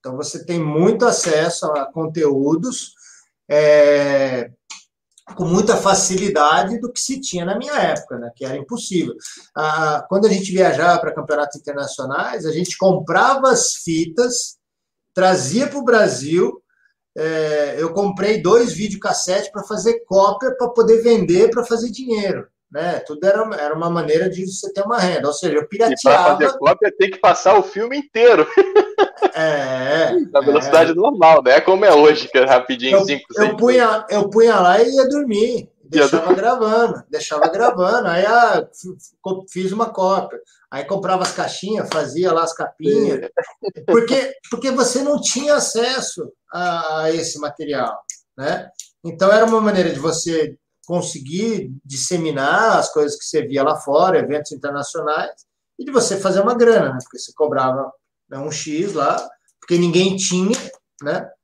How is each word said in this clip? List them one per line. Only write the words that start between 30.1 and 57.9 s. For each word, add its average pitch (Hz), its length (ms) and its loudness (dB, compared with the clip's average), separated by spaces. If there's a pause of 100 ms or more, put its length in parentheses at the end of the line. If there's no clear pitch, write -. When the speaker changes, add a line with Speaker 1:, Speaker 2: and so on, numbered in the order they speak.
Speaker 2:
Na 139 80 4
velocidade 151 520 4
Speaker 1:
é. - 20 0
Speaker 2:
normal, 170 480 6
né? 131 180 6
Como 190 240 2
é 196 100 8
hoje, 151 340 6
que 131 100 2
é 127 60 6
rapidinho, 131 540 2
Speaker 1:
Eu, 196 60 2
Speaker 2:
cinco, 147 260 -4
Speaker 1:
eu - 40 -18
Speaker 2:
seis 214 220 0
Speaker 1:
punha, 233 520 2
eu 202 220 0
punha 226 280 4
lá 185 240 4
e 262 140 2
ia 262 120 4
dormir. 247 500 -2
Speaker 2:
Ia - 100 -12 (160)
Speaker 1:
Deixava 143 380 2
Speaker 2:
dormir. 180 140 4
Speaker 1:
gravando, 220 720 0
deixava 151 400 -2
gravando. 202 600 0
Aí, 175 180 0
ah, 220 460 2
f-, - 160 -18
f-, - 320 -20
co-, 190 280 -8
fiz 185 220 -6
uma 220 200 -4
cópia. 190 500 -2 (300)
Aí 139 140 -8
comprava 190 380 -2
as 180 100 -4
caixinhas, 190 600 -6
fazia 156 400 -2
lá 165 100 0
as 160 100 -4
capinhas. 143 680 -2
Speaker 2:
Sim. - 640 -10
Speaker 1:
Porque, 254 480 0 (160)
porque 254 200 -6
você 247 320 0
não 294 180 -2
tinha 294 340 -2
acesso 240 800 -4 (200)
a, 170 500 -4
a 160 100 0
esse 160 260 -6
material, 143 580 -6 (400)
né? 156 320 -6 (360)
Então, 165 280 2
era 220 120 6
uma 226 160 2
maneira 185 300 0
de 139 100 -6
você 160 560 -4 (300)
conseguir 170 840 -6 (140)
disseminar 165 960 0
as - 140 -2
coisas 147 240 -2
que - 80 -16
você 156 220 -2
via 139 160 -2
lá 151 140 0
fora, 165 420 2
eventos 147 340 -4
internacionais, 147 800 -8 (460)
e 254 60 -12
de 277 80 -12
você 233 260 0
fazer 190 220 0
uma 226 140 0
grana, 220 380 4
né? 127 100 -8
Porque - 160 -20
você - 160 -16
cobrava, 131 580 -2 (360)